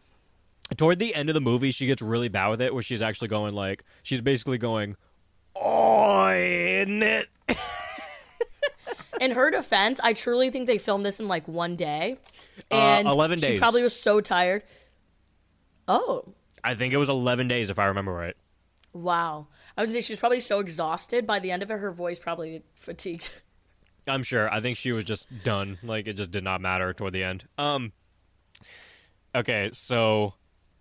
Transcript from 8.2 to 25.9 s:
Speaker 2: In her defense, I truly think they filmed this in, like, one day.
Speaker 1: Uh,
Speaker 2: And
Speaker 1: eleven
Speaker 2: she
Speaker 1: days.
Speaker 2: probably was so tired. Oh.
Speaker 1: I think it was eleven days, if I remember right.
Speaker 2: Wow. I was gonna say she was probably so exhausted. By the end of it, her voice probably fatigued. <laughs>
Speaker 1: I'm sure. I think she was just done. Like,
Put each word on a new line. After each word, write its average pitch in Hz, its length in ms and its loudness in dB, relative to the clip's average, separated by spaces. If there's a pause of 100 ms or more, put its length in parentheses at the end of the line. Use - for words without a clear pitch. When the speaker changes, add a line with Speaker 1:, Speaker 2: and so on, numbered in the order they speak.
Speaker 2:
In 254 120 0
her 262 180 4
defense, 226 520 0
I 226 120 4
truly 247 360 2
think 254 160 -4
they 233 120 2
filmed 202 280 -2
this 202 140 -4
in, 220 80 -6
like, 165 200 -2
one 170 280 -4
day. 165 420 -2 (540)
Speaker 1:
Uh, - 20 2
Speaker 2:
And 139 340 6
Speaker 1:
eleven 156 300 4
Speaker 2:
she 147 80 2
Speaker 1:
days. 120 140 2
Speaker 2:
probably 233 240 6
was 233 140 2
so 208 220 4
tired. 185 440 2 (1200)
Oh. 202 480 0 (300)
Speaker 1:
I 123 100 0
think 127 180 -2
it 135 40 2
was 143 120 2
eleven 127 380 0
days, 120 240 0
if 95 80 -6
I 101 80 4
remember 98 260 0
right. 85 220 -6 (580)
Speaker 2:
Wow. 170 560 -2 (280)
I - 60 -4
was 220 80 -2
gonna 233 100 -2
say 233 60 -4
she 226 80 -6
was 208 60 -10
probably 247 200 2
so 208 200 0
exhausted. 175 640 -4
By 208 120 0
the 185 140 -6
end 180 100 -4
of 208 80 -10
it, 214 80 -6
her 196 140 -6
voice 175 260 -8
probably 160 440 -8 (120)
fatigued. - 580 -10 (380)
<laughs> - 380 -20
Speaker 1:
I'm 135 140 -2
sure. 110 300 0
I 110 80 0
think 120 160 -4
she 127 160 -4
was 110 120 -2
just 104 240 -6 (160)
done. 98 380 -2
Like, 110 260 -6